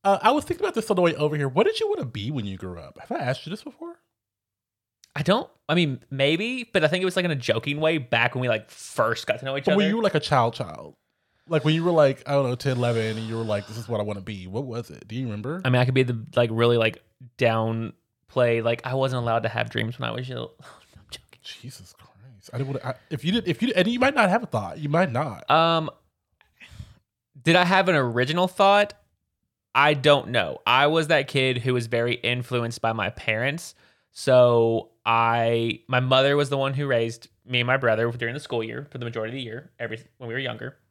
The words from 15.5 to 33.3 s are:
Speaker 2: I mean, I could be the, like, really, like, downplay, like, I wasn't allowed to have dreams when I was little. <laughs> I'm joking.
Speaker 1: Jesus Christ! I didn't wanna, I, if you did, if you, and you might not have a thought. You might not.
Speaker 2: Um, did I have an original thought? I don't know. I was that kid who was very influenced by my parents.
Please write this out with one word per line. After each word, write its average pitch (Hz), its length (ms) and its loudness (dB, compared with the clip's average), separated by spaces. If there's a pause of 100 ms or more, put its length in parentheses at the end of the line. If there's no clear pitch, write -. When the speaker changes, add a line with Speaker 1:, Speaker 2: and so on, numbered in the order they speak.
Speaker 2:
I - 60 2
mean, 123 120 4
I 127 40 4
could 127 80 0
be 131 100 4
the, 120 200 -2 (120)
like, 120 160 4
really, 117 260 4
like, 110 240 0 (360)
downplay, 113 1300 0
like, 117 220 -2
I 127 100 -4
wasn't 131 280 -2
allowed 117 200 0
to 113 60 -2
have 117 200 -4
dreams 113 280 -4
when 127 100 -6
I 113 40 -4
was 123 160 -8
little. 123 300 -10
<laughs> - 40 -20
I'm - 480 -20
joking. - 320 -20
Speaker 1:
Jesus - 560 -20
Christ! 107 560 -20
I 123 40 -6
didn't 135 160 -4
wanna, - 120 -6
I, 131 80 -4 (160)
if - 140 -8
you 170 80 0
did, 220 160 -2
if 175 160 -2
you, 247 120 0
and 185 120 4
you 240 120 0
might 262 140 4
not 226 160 4
have 226 140 0
a 196 40 -12
thought. 101 300 -6
You 151 120 -6
might 165 220 2
not. 120 380 -4
Speaker 2:
Um, 160 400 4 (1500)
did 160 140 4
I 180 80 6
have 180 260 4
an 175 60 4
original 131 520 0
thought? 202 460 4 (840)
I 147 160 6
don't 143 360 4
know. 101 360 -2
I 131 220 4
was 160 200 2
that 147 200 2
kid 131 300 0
who 123 160 -2
was 120 140 -2
very 117 280 0
influenced 120 680 -4
by 113 120 0
my 107 160 -2
parents. 127 640 -6 (380)